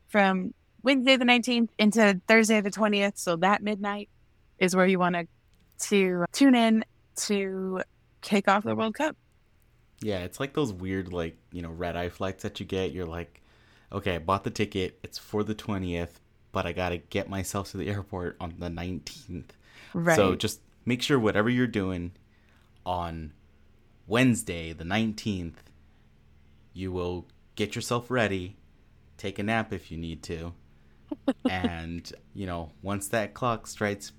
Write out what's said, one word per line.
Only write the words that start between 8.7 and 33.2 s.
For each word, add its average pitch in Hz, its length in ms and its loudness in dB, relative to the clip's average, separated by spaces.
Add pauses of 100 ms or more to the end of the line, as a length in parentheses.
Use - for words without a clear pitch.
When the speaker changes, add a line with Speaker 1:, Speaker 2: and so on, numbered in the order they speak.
Speaker 1:
World 220 200 0
Cup. 302 220 -2 (840)
Speaker 2:
Yeah, 104 180 -2
it's 90 200 -10
like 139 140 -6
those 135 200 0
weird, 92 400 -4
like, 82 240 -4 (160)
you 87 80 -8
know, 85 80 -8
red-eye 85 400 -4
flights 95 340 -6
that - 160 -8
you 98 60 -10
get. 95 260 -2
You're 87 140 -6
like, 82 360 -10 (480)
"Okay, 95 260 -4
I 82 40 -2
bought 95 240 0
the 120 60 -4
ticket. 101 520 -4
It's - 160 -14
for - 260 -4
the 104 120 -4
twentieth, 90 640 -4 (320)
but 92 140 -2
I 87 80 -4
gotta 90 240 -2
get - 320 -6
myself 98 420 -6
to 101 60 -10
the 82 100 -4
airport 92 540 -6
on 85 180 -8
the 87 100 -6
nineteenth." 87 840 -10 (380)
So 180 60 -4
Speaker 1:
Right. 160 400 4
Speaker 2:
just - 200 -4 (260)
make 123 160 0
sure 147 180 4
whatever 107 300 4
you're 123 180 2
doing 92 440 -2 (720)
on 82 460 -4 (760)
Wednesday 95 680 2
the 80 100 -10
nineteenth, 101 800 -2 (1080)
you 92 180 -6
will 90 360 -4 (280)
get 104 200 -2
yourself 120 360 -4
ready, 98 460 0 (600)
take 98 220 -8
a 101 40 -2
nap 110 280 0
if 92 200 -8
you 80 60 -10
need 82 260 -8
to, 85 300 -8 (480)
Speaker 1:
<laughs> - 480 -4
Speaker 2:
and, 85 640 -4 (220)
you 101 120 -8
know, 85 260 -6 (100)
once 101 280 -4
that 107 260 -2